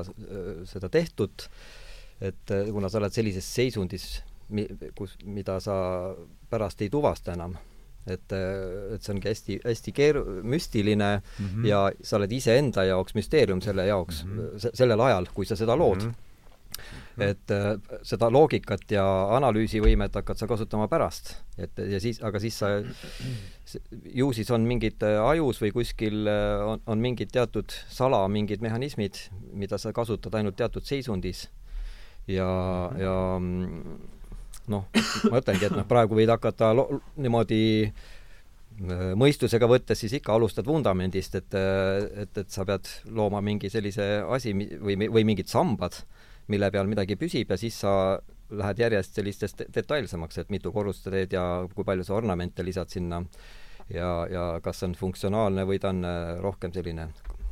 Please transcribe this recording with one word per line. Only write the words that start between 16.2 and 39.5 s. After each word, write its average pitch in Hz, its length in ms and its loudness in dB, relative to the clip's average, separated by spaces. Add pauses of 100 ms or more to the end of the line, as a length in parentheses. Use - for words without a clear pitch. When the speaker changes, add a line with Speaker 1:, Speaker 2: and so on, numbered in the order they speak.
Speaker 1:
Et, 101 320 0
äh, 101 240 2 (280)
seda 117 280 2
loogikat 127 580 4
ja 101 140 4 (320)
analüüsivõimet 110 800 4
hakkad 101 240 -2
sa 110 80 -4
kasutama 107 400 0
pärast. - 480 0 (220)
Et, 92 200 -6
ja 101 220 -2
siis, 113 240 -4
aga 104 160 -2
siis 110 180 -4
sa, 101 120 2 (960)
s-, - 120 -12 (380)
ju 131 180 4
siis 110 160 -2
on 113 160 4
mingid, 113 380 0
äh, 107 180 4
ajus 143 400 2
või 107 120 2
kuskil, 107 520 0
äh, 104 400 2
on, 107 220 -2
on 110 120 0
mingid 117 320 -2
teatud 113 380 0 (200)
sala, 127 380 4
mingid 104 340 0
mehhanismid, 113 580 -4 (340)
mida 101 240 -4
sa 107 160 -4
kasutad 110 400 -2
ainult 104 220 0
teatud 110 280 -2
seisundis. 101 640 -4 (800)
Ja, 92 640 0
Speaker 2:
Mhm. 95 80 -4
Speaker 1:
ja, 92 140 0 (240)
mm, 90 600 -4 (680)
noh, 101 180 -2 (440)
ma 123 120 4
ütlengi, 98 240 2
et 92 100 2
noh, 95 100 -2
praegu 113 300 6
võid 110 160 8
hakata 113 420 4
lo-, 135 280 2 (160)
niimoodi, 110 720 4
äh, - 1300 -8
mõistusega 120 480 4